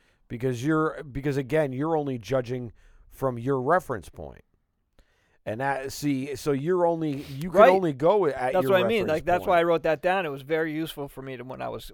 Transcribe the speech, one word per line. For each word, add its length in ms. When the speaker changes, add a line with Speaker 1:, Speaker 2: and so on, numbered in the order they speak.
Speaker 1:
Because 360
you're, 380
because 340
again, 360
you're 240
only 220
judging 540
from 300
your 200
reference 480
point. 360
And 160
that, 320
see, 440
so 160
you're 340
only, 380
you 260
can 100
Speaker 2:
Right. 100
Speaker 1:
only 220
go 340
at 260
Speaker 2:
That's 100
Speaker 1:
your 100
Speaker 2:
what 120
I 20
mean. 160
Speaker 1:
reference 60
Speaker 2:
Like, 160
that's 200
why 120
I 20
Speaker 1:
point. 100
Speaker 2:
wrote 140
that 180
down. 240
It 40
was 140
very 300
useful 360
for 120
me 160
to, 60
when 180
I 80
was, 260